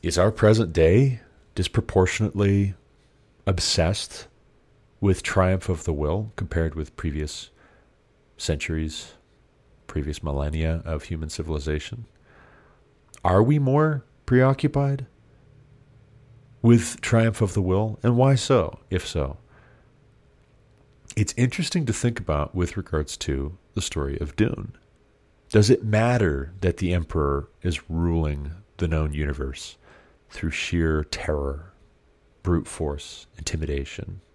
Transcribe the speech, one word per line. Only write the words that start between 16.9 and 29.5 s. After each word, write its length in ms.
triumph 400
of 120
the 80
will? 400
And 160
why 180
so, 440
if 160
so? 320
It's 220
interesting 480
to 80
think 260
about 360
with 200
regards 420
to 400
the 80
story 380
of 160
Dune. 400
Does 200
it 140
matter 680
that 160
the 160
Emperor 540
is 280
ruling 600
the 100
known 260
universe 640